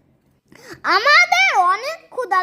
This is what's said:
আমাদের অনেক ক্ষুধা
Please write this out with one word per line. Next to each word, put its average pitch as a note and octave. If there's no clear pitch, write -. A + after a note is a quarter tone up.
আমাদের E5+
অনেক C5
ক্ষুধা G4